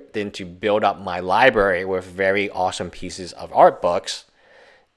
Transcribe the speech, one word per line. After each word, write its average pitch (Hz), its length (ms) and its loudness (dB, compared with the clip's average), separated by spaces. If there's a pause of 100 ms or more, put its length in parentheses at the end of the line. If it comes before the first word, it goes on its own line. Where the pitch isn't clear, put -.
(120)
than 104 180 -6
to 98 140 -12
build 104 400 0
up 95 160 0
my 92 180 -6
library 98 680 4
with 92 200 -4
very 95 440 0
awesome 92 420 -4
pieces 90 420 -12
of - 200 -16
art 160 300 6
books. - 440 -2 (720)